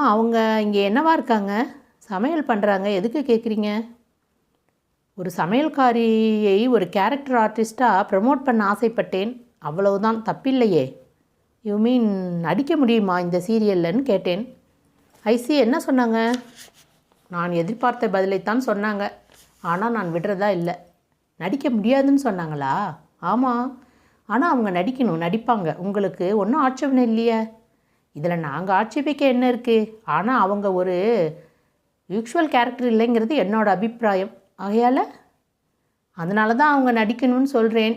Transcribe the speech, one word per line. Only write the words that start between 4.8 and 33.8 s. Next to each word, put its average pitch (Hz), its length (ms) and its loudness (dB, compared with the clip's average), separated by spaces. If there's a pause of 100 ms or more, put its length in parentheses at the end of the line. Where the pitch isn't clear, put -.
"ஒரு 180 200 -8
சமையல்காரியை 220 1200 2 (100)
ஒரு 220 200 2
கேரக்டர் 254 480 0
ஆர்டிஸ்டா 226 520 0 (180)
ப்ரமோட் 240 360 2
பண்ண 233 220 2
ஆசைப்பட்டேன், 208 640 -2 (260)
அவ்வளவுதான், 196 640 0
தப்பில்லையே." 214 640 0 (800)
"You 208 140 -4
mean 233 260 2 (340)
நடிக்க 190 380 -2
முடியுமா 226 420 2
இந்த 175 180 -2
சீரியல்லன்னு 196 640 0
கேட்டேன்." 190 400 -2 (840)
"I 214 120 4
see, 294 200 0
என்ன 262 200 2
சொன்னாங்க?" 254 400 0 (1120)
"நான் 175 200 -4
எதிர்பார்த்த 233 560 -2
பதிலைத்தான் 190 580 0
சொன்னாங்க, 208 380 -2 (580)
ஆனா 180 280 -2
நான் 202 240 -4
விடுறதா 190 340 -2
இல்ல." 175 240 -2 (680)
"நடிக்க 277 300 -4
முடியாதுன்னு 269 540 2
சொன்னாங்களா?" 156 520 -4 (460)
"ஆமா, 240 320 0 (760)
ஆனா 240 200 0
அவங்க 233 220 0
நடிக்கணும், 185 500 -2
நடிப்பாங்க. 180 540 -2
உங்களுக்கு 196 640 -2
ஒண்ணும் 220 240 0
ஆட்சேபனை 262 420 0
இல்லையே?" 226 360 0 (760)
"இதுல 175 200 -4
நாங்க 165 380 -4
ஆட்சேபிக்க 277 540 0
என்ன 254 200 2
இருக்கு? 247 300 0 (260)
ஆனா 175 360 -2
அவங்க 202 340 0
ஒரு 180 220 0 (1120)
யூஷுவல் 233 440 -2
கேரக்டர் 247 380 0
இல்லைங்கிறது 226 460 2
என்னோட 208 300 0
அபிப்பிராயம். 196 640 -2 (240)